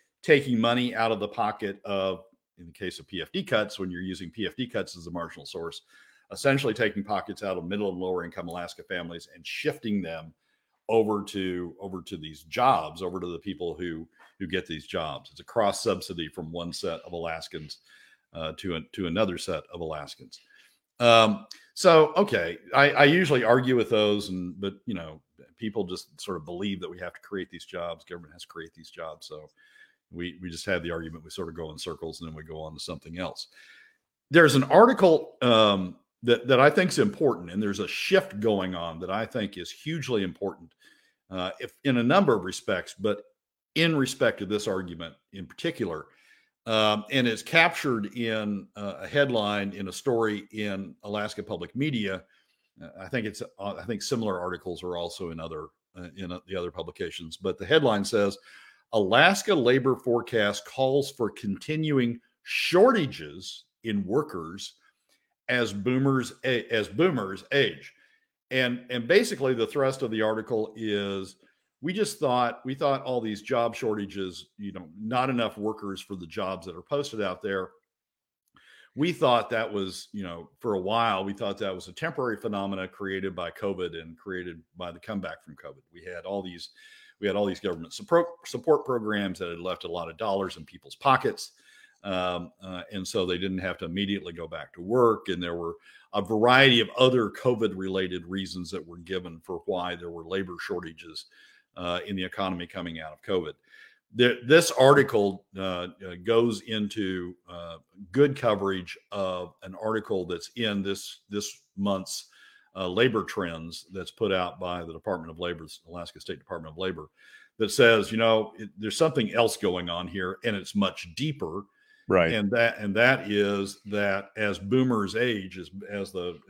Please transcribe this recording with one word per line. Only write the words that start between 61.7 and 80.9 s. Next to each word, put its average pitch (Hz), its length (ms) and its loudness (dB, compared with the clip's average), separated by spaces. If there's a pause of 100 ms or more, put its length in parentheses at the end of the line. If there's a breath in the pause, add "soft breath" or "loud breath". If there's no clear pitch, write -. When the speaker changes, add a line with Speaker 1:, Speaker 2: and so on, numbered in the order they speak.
Speaker 1:
shortages 151 1200 2 (180)
in 101 220 0
workers 98 680 -4 (760)
as 120 240 0
boomers 127 580 2 (140)
a-, 123 240 0
as 110 180 0
boomers 104 640 0
age." 113 420 0 (580)
And, 123 380 0
and 120 160 -4
basically 160 480 4
the 113 140 0
thrust 135 340 0
of 120 100 -2
the 110 100 0
article 110 560 -2
is, 101 580 -2 (460)
we 156 100 -4
just 202 260 -2
thought, 123 460 0
we 131 120 -6
thought 139 280 0
all 127 160 0
these 107 220 -4
job 117 340 0
shortages, 101 800 -6
you 101 140 -10
know, 90 160 -14 (100)
not 123 320 0
enough 120 280 0
workers 104 420 -6
for - 160 -12
the 90 100 -12
jobs 92 400 -6
that 85 120 -12
are 90 40 -16
posted 143 400 -4
out 92 200 -4
there. 98 300 -4 (1200 soft breath)
We 156 160 0
thought 120 380 4
that 113 240 -2
was, 95 400 -6
you 104 100 -8
know, 85 260 -12 (100)
for 110 160 0
a 95 40 0
while, 101 460 2